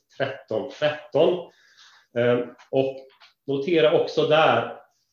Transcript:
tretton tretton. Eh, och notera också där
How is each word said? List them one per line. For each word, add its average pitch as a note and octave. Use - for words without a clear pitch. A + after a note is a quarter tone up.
tretton -
tretton. -
Eh, A#2+
och C3+
notera D3+
också -
där C#3+